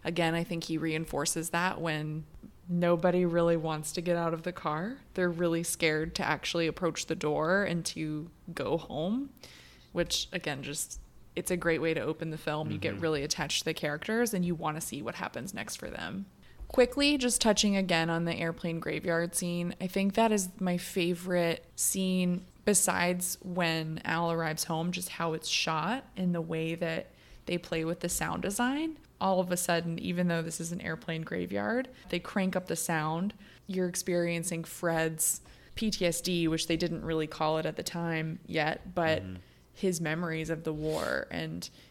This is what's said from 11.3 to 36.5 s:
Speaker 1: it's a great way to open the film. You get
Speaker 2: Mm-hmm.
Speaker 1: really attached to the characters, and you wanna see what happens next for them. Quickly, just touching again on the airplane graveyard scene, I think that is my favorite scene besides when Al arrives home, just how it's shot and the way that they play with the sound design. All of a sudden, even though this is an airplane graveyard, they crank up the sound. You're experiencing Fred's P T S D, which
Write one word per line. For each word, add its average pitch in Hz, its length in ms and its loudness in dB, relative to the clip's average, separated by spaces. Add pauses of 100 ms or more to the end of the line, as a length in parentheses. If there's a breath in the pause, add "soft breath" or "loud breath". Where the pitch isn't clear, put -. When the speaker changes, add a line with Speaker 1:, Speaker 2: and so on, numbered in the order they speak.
Speaker 1:
it's - 140 -2
a 180 80 2
great 165 240 2
way 160 120 2
to 151 60 -2
open 156 300 -4
the 156 80 -6
film. 151 320 -2
You 101 80 -4
get 151 160 -2
Speaker 2:
Mm-hmm. 185 80 -6
Speaker 1:
really 156 200 2
attached 151 380 -4
to - 60 -4
the 160 80 0
characters, 220 580 0
and 180 120 2
you 175 100 2
wanna 156 260 -4
see - 220 -6
what 120 140 -6
happens 127 360 -6
next - 240 -8
for - 140 -8
them. 185 340 -8 (440 loud breath)
Quickly, 285 500 4
just 247 220 2
touching 208 360 4
again 175 320 2
on 170 160 2
the 170 100 0
airplane 165 460 -4
graveyard 165 540 0
scene, 175 460 -2
I 185 60 -2
think 196 280 2
that 226 180 6
is 190 160 2 (100)
my 180 200 2
favorite 175 840 0 (120)
scene 185 720 2 (180)
besides 180 800 2
when 160 640 0
Al 170 260 2
arrives 160 320 -2
home, 165 260 0
just 180 200 -4
how 165 240 -2
it's 156 140 -6
shot 170 560 0 (120)
and 180 180 2
the 170 60 0
way 165 340 -2
that 165 360 -4 (360 loud breath)
they 175 120 0
play 165 260 -2
with 170 160 -2
the 175 80 0
sound 170 340 -2
design. 269 540 0 (240)
All 190 180 4
of 180 140 2
a 180 40 2
sudden, 170 440 0
even 180 280 0
though 165 140 2
this 165 180 -6
is 165 120 -6
an 170 80 -6
airplane 160 420 -4
graveyard, 202 640 -2 (200 loud breath)
they 175 100 0
crank 190 380 0
up 180 100 -2
the 170 100 -2
sound. 165 560 0 (340 loud breath)
You're 185 220 0
experiencing 170 760 0
Fred's 160 760 0 (360 loud breath)
P 220 140 0
T 190 160 0
S 165 140 2
D, 170 280 2
which 160 180 0